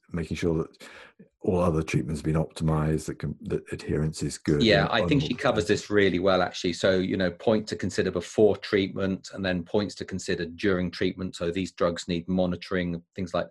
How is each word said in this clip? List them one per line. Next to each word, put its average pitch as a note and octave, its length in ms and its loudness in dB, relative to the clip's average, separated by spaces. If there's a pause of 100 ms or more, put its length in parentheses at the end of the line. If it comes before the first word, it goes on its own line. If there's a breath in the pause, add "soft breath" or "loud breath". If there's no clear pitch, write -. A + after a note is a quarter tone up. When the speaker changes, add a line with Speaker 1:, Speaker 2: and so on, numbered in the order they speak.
(100)
Speaker 1:
making E2 280 -6
sure E2+ 240 0
that - 60 -12 (760 loud breath)
all - 160 2
other E2 220 2
treatments D#2+ 380 -2
have D2+ 40 -8
been D#2 160 2
optimized, D#2 680 0
that - 120 -8
can, D2 220 -6
that - 320 -4
adherence D#2 500 -2
is D2 160 -4
good D2 240 2
Speaker 2:
Yeah, G2+ 220 6
Speaker 1:
and - 80 -2
Speaker 2:
I G2+ 160 2
think C#3 140 4
she - 100 -2
Speaker 1:
on- - 60 -8
Speaker 2:
covers A2+ 280 0
this - 240 0
really G2 300 4
well, F#2 200 4
actually. F2+ 320 -2
So, F#2+ 280 2
you G2 160 0
know, F#2 160 0
point G#2+ 340 0
to - 80 -6
consider F#2 380 -2
before G2+ 440 4
treatment G2 800 -2
and G2 100 -4
then F2+ 200 0
points G#2 320 0
to - 80 -8
consider F#2 420 -4
during F2+ 460 0
treatment. F#2 420 -2
So F2 160 -4
these F2+ 220 -2
drugs E2+ 340 -2
need E2+ 220 -4
monitoring, F2+ 760 -2 (140)
things F2+ 180 -6
like F2 160 -2